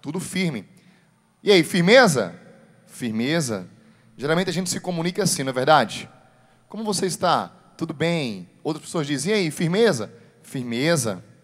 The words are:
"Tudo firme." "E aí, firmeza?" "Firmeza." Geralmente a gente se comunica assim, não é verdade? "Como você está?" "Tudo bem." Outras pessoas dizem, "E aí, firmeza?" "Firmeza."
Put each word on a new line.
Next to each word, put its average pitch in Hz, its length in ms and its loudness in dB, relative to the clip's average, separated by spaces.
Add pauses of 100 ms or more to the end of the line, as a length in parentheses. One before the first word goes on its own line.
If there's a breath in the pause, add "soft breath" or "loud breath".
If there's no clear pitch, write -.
"Tudo 143 180 -8
firme." 170 480 -4 (720 soft breath)
"E - 80 -2
aí, 185 140 8
firmeza?" 175 720 4 (500)
"Firmeza." 117 840 -4 (480 soft breath)
Geralmente 165 320 -2
a 165 40 -6
gente 180 160 -4
se 190 120 -6
comunica 180 420 -4
assim, 160 200 -2
não 131 80 -4
é - 20 -6
verdade? 131 560 2 (580 soft breath)
"Como 214 160 -10
você 202 220 -2
está?" 156 420 0 (300)
"Tudo 165 160 -8
bem." 139 560 -4 (120)
Outras 151 220 -6
pessoas 156 240 -6
dizem, 143 240 -2
"E - 20 0
aí, 190 160 0
firmeza?" 170 640 0 (320 loud breath)
"Firmeza." 123 800 -2 (200)